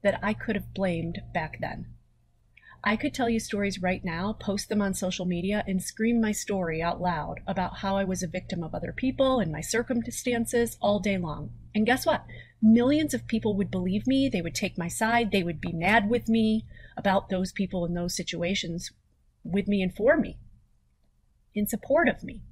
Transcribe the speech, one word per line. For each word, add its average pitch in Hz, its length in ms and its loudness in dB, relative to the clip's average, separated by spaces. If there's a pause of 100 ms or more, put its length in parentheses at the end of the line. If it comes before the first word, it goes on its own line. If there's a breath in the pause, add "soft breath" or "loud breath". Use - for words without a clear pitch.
that 196 220 0
I 208 100 -2
could 214 220 -4
have 190 180 -8
blamed 175 480 -4 (120)
back 160 260 -6
then. - 280 -8 (960 loud breath)
I 208 120 2
could 285 180 -2
tell 240 160 0
you 226 100 2
stories 202 420 -2
right 180 240 0
now, 180 340 -2
post 202 300 -4
them 208 120 2
on 196 120 0
social 185 320 -4
media, 180 420 0
and 185 160 -2
scream 233 380 0
my 214 100 2
story 175 500 -2
out 170 200 0
loud 160 440 -2
about 185 340 -2
how 196 180 0
I 196 60 2
was 185 200 -2
a 180 40 -4
victim 175 360 -6
of 160 100 -8
other 175 220 -6
people 262 440 2
and 165 120 0
my 151 100 -6
circumstances 233 1160 0
all 208 200 4
day 196 180 0
long. 151 340 -6 (240)
And 214 100 4
guess 254 200 4
what? 320 200 2 (360 loud breath)
Millions 254 520 8
of 233 140 -4
people 220 300 0
would 196 120 0
believe 185 380 0
me. 269 220 4
They 202 120 0
would 165 140 -4
take - 220 -4
my 170 100 -2
side. 226 440 2
They 196 120 4
would 170 160 -4
be 170 140 -4
mad 202 360 2
with 226 200 0
me 220 360 2 (300 loud breath)
about 196 340 2
those 185 220 -2
people 185 320 -2
and 170 140 -2
those 175 180 -2
situations 170 760 -4 (520)
with 196 240 -2
me 202 140 2
and 185 120 0
for 247 220 4
me, - 220 -2 (1160)
in 208 140 0
support 285 400 2
of - 160 -2
me. - 280 -12